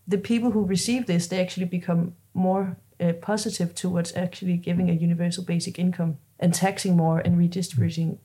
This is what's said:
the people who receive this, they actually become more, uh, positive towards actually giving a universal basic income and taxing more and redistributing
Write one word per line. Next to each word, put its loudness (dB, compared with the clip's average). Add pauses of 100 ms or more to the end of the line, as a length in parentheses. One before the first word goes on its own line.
the 0
people 0
who 2
receive 0
this, 2
they -2
actually -2
become -2 (180)
more, 0 (240)
uh, 2
positive -4
towards -2
actually -2
giving 0
a 2
universal 0
basic -4
income -2 (200)
and 2
taxing 2
more 4
and 2
redistributing 0